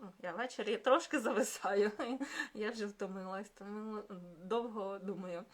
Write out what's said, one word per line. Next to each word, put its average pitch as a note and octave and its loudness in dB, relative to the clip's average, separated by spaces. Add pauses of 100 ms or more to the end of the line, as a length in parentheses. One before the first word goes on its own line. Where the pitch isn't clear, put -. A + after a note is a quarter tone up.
ну, F#3 -12 (100)
я F3 -4
ввечері G#3+ -2
трошки C#4 4
зависаю, G#3 4
<laughs> C4 -2 (260)
я G#3+ -2
вже A3+ -2
втомилась, F#3+ -4
тому G#3+ -6 (420)
довго G#3+ 0
думаю. F#3 -4